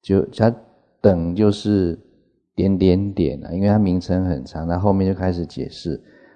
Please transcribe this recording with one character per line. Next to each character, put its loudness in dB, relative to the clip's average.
就， 0
他 2
等 2
就 4
是 0
点 0
点 2
点 -2
啊， -12
因 -4
为 2
它 4
名 2
称 -2
很 -4
长， -8
他 -2
后 2
面 2
就 -2
开 -2
始 -4
解 -10
释。 -8